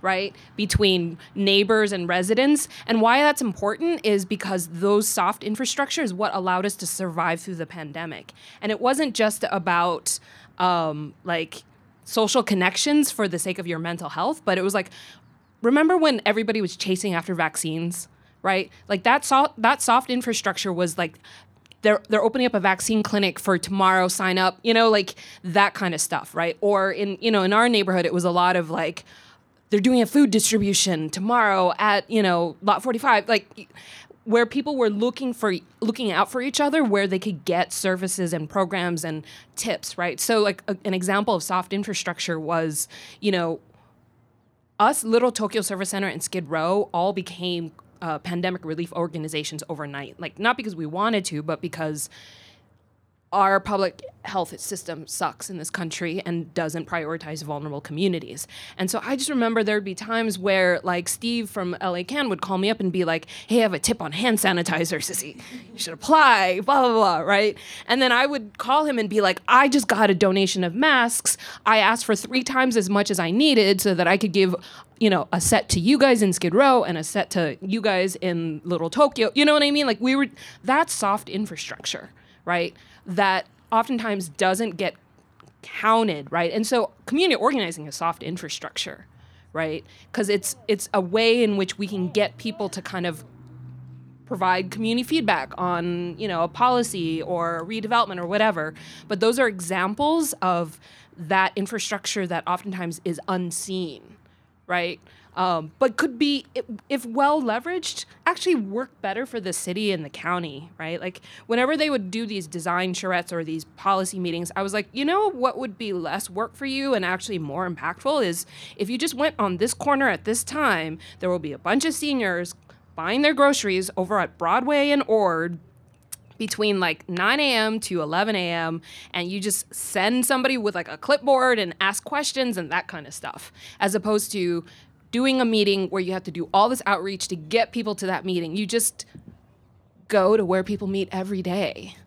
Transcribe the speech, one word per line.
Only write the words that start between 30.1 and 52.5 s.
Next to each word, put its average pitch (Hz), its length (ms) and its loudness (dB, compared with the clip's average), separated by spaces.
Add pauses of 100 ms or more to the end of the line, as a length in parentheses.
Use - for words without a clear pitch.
distribution 196 800 2
tomorrow 196 680 2
at, 202 320 2
you 220 140 4
know, 175 380 2
lot 202 200 2
forty-five, 233 460 2
like, 214 400 -2 (560)
where 233 220 4
people 277 300 -4
were 240 140 2
looking 240 440 -2
for, 214 200 -2 (260)
looking 226 320 -2
out 180 180 2
for 254 120 -4
each 277 180 -4
other, 294 240 4
where 202 240 2
they 190 120 0
could 185 260 -6
get 175 260 0
services 185 640 -2
and 156 160 -6
programs 175 560 -2
and 156 200 -6 (300)
tips, - 420 -6
right? 175 220 -4
So, 226 220 2
like, 196 260 0
a, 196 160 -4
an 196 100 -2
example 196 400 0
of 170 100 -2
soft 180 280 -2
infrastructure 196 680 -4
was, 160 520 -2 (320)
you 202 100 0
know, 170 300 0 (1200)
us, 226 240 4
Little 233 260 4
Tokyo 220 300 -2
Service 190 280 -4
Center, 196 180 -2
and 160 140 -6
Skid 175 280 -6
Row 165 440 0
all 180 200 0
became, 175 580 -6 (300)
uh, 156 180 -4
pandemic 180 460 -4
relief 160 260 -6
organizations 156 800 -6
overnight. 143 500 -10
Like, 165 200 -12
not 226 180 2
because 214 180 -8
we 160 100 -6
wanted 196 400 0
to, 151 160 -6
but 156 200 -4
because 156 480 -6 (1200)